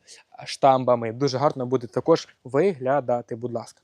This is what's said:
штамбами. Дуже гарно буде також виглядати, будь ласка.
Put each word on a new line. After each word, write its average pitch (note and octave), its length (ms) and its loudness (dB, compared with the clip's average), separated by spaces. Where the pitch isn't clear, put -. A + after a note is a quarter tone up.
штамбами. B2 680 2
Дуже C3 260 -2
гарно C3+ 280 0
буде B2 220 -2
також - 400 0
виглядати, B2+ 920 -2
будь A#2 180 -8
ласка. - 300 -10